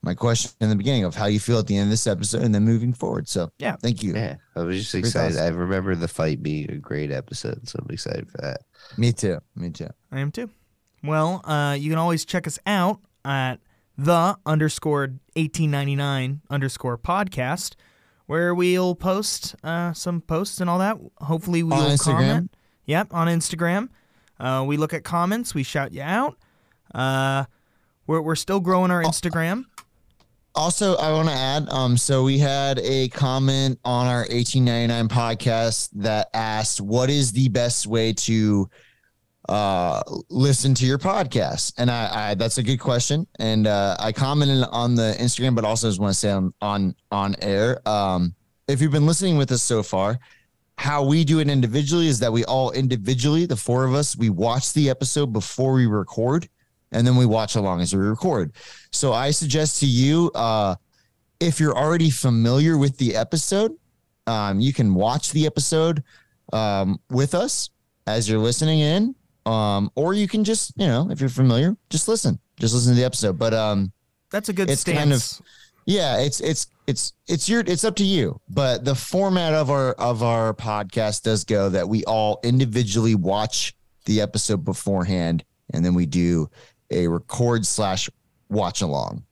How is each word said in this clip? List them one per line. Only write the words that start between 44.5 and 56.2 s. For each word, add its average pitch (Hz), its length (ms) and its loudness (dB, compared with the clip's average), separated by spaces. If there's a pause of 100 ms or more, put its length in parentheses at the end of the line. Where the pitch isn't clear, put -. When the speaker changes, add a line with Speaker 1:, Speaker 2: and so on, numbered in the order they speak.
Speaker 1:
on 120 240 0
the 110 240 2
Instagram, 127 340 0
but 113 120 0
also 113 220 0
just 98 120 -2
wanna 101 140 0
say 104 180 0
on, 95 200 0 (100)
on, 101 340 0 (160)
on 101 300 -2
air, 104 460 0
um, 92 460 0 (320)
if 139 140 0
you've 156 100 2
been 147 160 4
listening 170 300 2
with 135 160 0
us 123 100 0
so 110 200 0
far, 98 360 -2 (600)
how 143 260 0
we 156 200 6
do 156 160 4
it 143 80 4
individually 143 600 2
is 127 120 2
that 120 120 2
we 117 140 2
all 131 260 0
individually, 131 760 2
the 143 100 -2
four 123 280 0
of 131 100 2
us, 143 220 0
we 113 140 2
watch 113 420 0
the 147 180 4
episode 131 420 0
before 131 420 0
we 127 120 6
record, 113 600 0 (440)